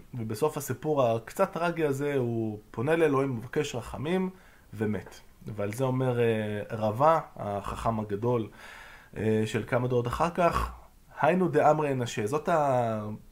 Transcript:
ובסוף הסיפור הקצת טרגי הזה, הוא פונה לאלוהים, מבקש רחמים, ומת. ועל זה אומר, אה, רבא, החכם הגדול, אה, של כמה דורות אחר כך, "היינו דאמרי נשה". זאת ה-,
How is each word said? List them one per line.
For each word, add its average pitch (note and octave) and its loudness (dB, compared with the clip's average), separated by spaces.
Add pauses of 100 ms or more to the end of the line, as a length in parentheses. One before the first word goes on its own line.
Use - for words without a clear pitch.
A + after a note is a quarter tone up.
(140)
ובסוף A#2 -2
הסיפור C#3+ -2
הקצת A#2 0
טרגי E3+ 0
הזה, C#3+ 0
הוא A#2 0 (120)
פונה D3 0
לאלוהים, C#3 2
מבקש C#3+ -4
רחמים, F3 -2 (440)
ומת. G#2 -4 (260)
ועל G#2 -4
זה B2 -2
אומר, B2+ 0
אה, A#2 4 (460)
רבא, A#2+ 2 (160)
החכם G#2+ -4
הגדול, G#2+ -2 (680)
אה, A2 2
של A2 -2
כמה B2 0
דורות B2 2
אחר E3 0
כך, E3+ 0 (480)
"היינו F3 4
דאמרי D3 4
נשה". A#2 -2
זאת D3+ 0
ה-, B2 2 (240)